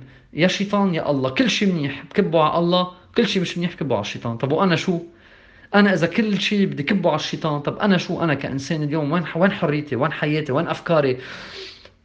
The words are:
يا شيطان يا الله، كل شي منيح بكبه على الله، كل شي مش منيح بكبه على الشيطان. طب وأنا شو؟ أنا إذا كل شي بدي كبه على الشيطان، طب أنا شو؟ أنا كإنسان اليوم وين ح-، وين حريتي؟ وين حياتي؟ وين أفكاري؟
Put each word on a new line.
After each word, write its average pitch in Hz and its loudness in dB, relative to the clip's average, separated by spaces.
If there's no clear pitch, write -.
يا 165 2
شيطان 196 0
يا 151 -2
الله، 131 0
كل 208 2
شي - 0
منيح 160 -2
بكبه 165 2
على 156 2
الله، 175 2
كل 233 2
شي 196 0
مش 170 -4
منيح 170 -2
بكبه 131 -2
على 101 0
الشيطان. 117 -6
طب 131 -2
وأنا 170 2
شو؟ 175 -2
أنا 202 6
إذا 170 2
كل 208 0
شي 202 2
بدي 143 -4
كبه 175 2
على 151 0
الشيطان، 151 -4
طب 147 -4
أنا 196 4
شو؟ 165 -2
أنا 160 2
كإنسان 139 -4
اليوم 147 -2
وين 170 0
ح-، - -6
وين 190 4
حريتي؟ 151 -2
وين 151 0
حياتي؟ 151 -2
وين 135 0
أفكاري؟ 131 0